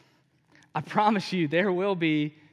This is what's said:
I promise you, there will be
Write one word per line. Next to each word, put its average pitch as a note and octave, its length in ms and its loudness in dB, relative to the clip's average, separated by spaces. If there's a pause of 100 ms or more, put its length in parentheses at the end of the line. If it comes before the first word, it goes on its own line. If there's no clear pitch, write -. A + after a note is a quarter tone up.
(760)
I D#3 60 -4
promise G#3 520 0
you, F3 160 0
there F3+ 240 2
will F#3+ 240 -2
be D#3 400 0 (160)